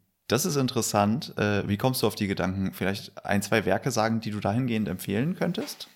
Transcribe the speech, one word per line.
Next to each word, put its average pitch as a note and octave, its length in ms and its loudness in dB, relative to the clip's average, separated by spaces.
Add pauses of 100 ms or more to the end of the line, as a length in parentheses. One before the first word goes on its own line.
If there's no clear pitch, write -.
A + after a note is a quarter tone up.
(280)
das B2+ 180 2
ist E3 100 0
interessant, A2+ 800 2
äh, G#2 300 2
wie G2+ 100 2
kommst B2+ 240 0
du A#2 60 4
auf G#2 80 0
die G#2 120 0
Gedanken, F#2+ 460 -2
vielleicht - 500 -4
ein, G2+ 200 0
zwei G#2+ 220 2
Werke G2+ 260 2
sagen, A2+ 280 2
die G#2+ 120 -6
du G#2 80 -4
dahingehend A2 480 0
empfehlen G2+ 480 -2
könntest? - 600 -4